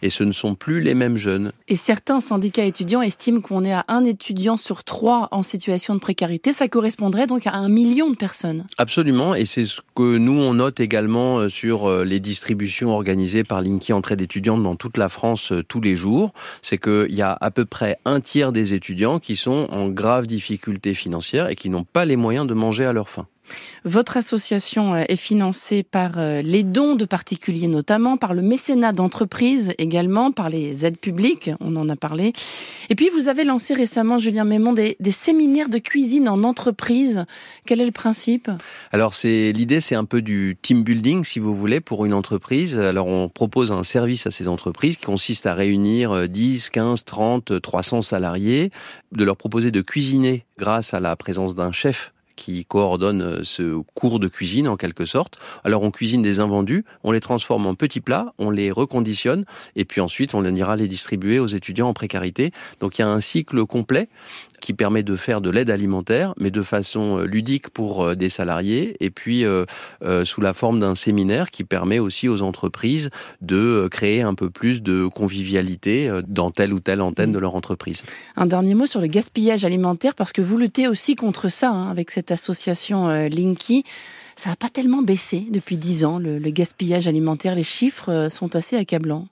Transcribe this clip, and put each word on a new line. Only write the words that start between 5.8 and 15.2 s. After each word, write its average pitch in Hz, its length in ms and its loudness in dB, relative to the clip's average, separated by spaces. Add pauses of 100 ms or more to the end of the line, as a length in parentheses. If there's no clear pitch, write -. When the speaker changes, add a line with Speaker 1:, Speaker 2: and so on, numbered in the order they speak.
Speaker 2:
de 196 40 0
précarité. 180 540 -2
Ça 269 140 0
correspondrait 220 600 0
donc 247 180 -2
à 196 100 -2
un 196 140 -2
million 240 400 4
de 254 60 2
personnes. 175 500 -6 (120)
Speaker 1:
Absolument. 143 580 2
Et 110 100 2
c'est 117 200 0
ce - 160 -8 (140)
que 120 220 4
nous, 127 220 4
on 131 140 4
note 127 260 2
également, 113 600 2
euh, 104 100 2
sur, 104 400 0
euh, 92 160 2
les 95 160 0
distributions 104 720 -2
organisées 95 520 0
par 98 180 -2
Linky 95 300 0
Entraide 98 300 0
étudiante 107 420 0
dans 87 120 0
toute 113 220 -8
la 101 120 2
France, 113 420 -2